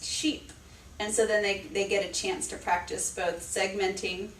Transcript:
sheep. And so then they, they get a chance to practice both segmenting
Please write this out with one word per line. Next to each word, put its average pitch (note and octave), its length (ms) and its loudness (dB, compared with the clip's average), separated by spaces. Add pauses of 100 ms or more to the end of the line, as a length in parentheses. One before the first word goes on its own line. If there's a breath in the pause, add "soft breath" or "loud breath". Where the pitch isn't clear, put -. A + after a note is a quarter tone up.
sheep. - 500 -2 (480 loud breath)
And G#3+ 140 -2
so A3 120 6
then G#3+ 160 4
they, G3 300 0
they G3 160 2
get G3 180 2
a F#3 60 -6
chance - 380 -2
to G3+ 80 -6
practice F3+ 580 0
both F3 240 0
segmenting F#3+ 880 0 (100)